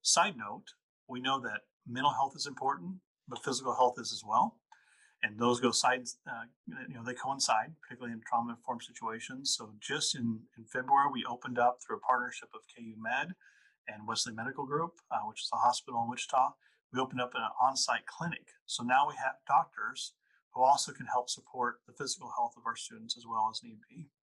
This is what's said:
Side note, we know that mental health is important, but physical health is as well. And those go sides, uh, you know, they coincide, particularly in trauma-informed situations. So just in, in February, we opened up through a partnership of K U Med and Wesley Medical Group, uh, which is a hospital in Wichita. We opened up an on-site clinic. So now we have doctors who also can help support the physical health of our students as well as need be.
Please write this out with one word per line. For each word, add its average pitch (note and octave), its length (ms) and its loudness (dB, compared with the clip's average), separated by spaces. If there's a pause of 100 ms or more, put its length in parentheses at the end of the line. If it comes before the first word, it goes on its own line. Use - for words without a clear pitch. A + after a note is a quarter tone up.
Side E3+ 360 4
note, G#2 380 -10 (320)
we B2 140 -8
know C3+ 180 2
that A2 220 -6 (260)
mental C3 240 2
health - 240 0
is C#3 100 -6
important, D3 560 -4 (280)
but A#2+ 120 -8
physical B2 340 -2
health B2 220 6
is A#2 140 -6
as G#2+ 140 -10
well. A#2 340 2 (680)
And G#2+ 140 -8
those A#2+ 220 4
go B2 100 4
sides, B2 460 0 (120)
uh, A#2 140 -8 (460)
you D3 60 -12
know, A#2 100 -10
they B2 80 -4
coincide, C3 680 0
particularly A#2+ 320 -10
in A2+ 140 -10
trauma-informed A#2 560 -2
situations. A#2 760 -6
So G#2+ 220 -12
just D3 360 -2
in, A#2 260 -2 (160)
in A2+ 80 -18
February, C3 480 4
we A#2+ 100 -4
opened A#2+ 340 -6
up A#2+ 240 6
through A2+ 140 -6
a G#2 60 -12
partnership A#2+ 520 0
of A2 140 -14
K A#2+ 160 -18
U A2 180 -12
Med C3 320 -2 (540)
and G#2+ 180 -12
Wesley A2+ 280 -4
Medical B2+ 320 -6
Group, D#3 340 -4 (120)
uh, B2 80 0
which - 200 -6
is - 140 -6
a A#2+ 40 0
hospital A#2+ 460 2
in A#2 60 -4
Wichita. B2+ 420 2 (400)
We B2 80 -2
opened C3 220 -2
up B2 140 -2
an A2+ 120 -2 (140)
on-site B2+ 440 2
clinic. - 440 -6 (160)
So - 180 -6
now C3 240 6
we D3 80 -4
have C3 200 -2 (120)
doctors C3 680 0 (400)
who B2+ 80 0
also C3 300 6
can - 140 -10
help B2+ 240 0
support - 580 -2
the A2+ 60 -20
physical B2+ 420 -6
health A#2+ 220 0
of A2+ 80 -20
our A#2 100 -2
students A2+ 420 -8
as A#2+ 80 -18
well A2 240 0
as G#2 140 -6
need A2+ 160 -18 (100)
be. C#3+ 200 -16 (160)